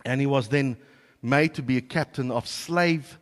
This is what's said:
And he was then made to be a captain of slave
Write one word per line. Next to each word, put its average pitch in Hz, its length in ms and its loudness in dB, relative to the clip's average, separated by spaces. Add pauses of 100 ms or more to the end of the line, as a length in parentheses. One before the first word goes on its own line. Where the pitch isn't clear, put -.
And 127 160 0
he 139 60 2
was 135 200 2
then 135 300 0 (440)
made 147 340 2
to 160 60 -6
be 127 140 0
a 123 60 0
captain 135 500 -4
of 117 160 -4
slave 170 760 -2